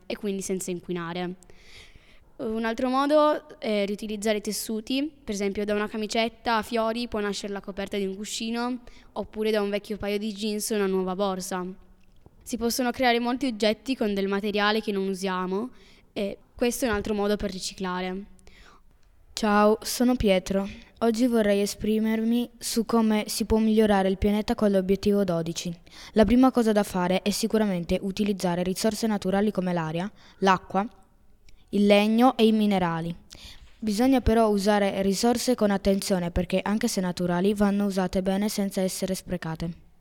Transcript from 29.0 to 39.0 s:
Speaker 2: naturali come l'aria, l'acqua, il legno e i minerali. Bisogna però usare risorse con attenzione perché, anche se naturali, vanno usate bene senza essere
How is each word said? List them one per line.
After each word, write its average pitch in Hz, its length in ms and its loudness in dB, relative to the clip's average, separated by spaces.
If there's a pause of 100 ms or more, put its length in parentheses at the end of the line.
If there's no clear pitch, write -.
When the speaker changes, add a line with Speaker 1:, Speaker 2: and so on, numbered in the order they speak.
Speaker 2:
naturali 202 440 0
come 185 240 -2
l'aria, 165 360 -4 (280)
l'acqua, 190 500 2 (800)
il 202 160 2
legno 220 540 6
e 220 80 6
i 226 60 6
minerali. 180 600 0 (640)
Bisogna 240 440 2
però 226 260 4
usare 202 540 2
risorse 240 520 2
con 214 160 2
attenzione 196 600 0
perché, 185 320 0
anche 220 260 0
se 196 140 -2
naturali, 180 500 0
vanno 202 320 2
usate 190 380 0
bene 196 260 0
senza 196 320 -2
essere 185 340 -2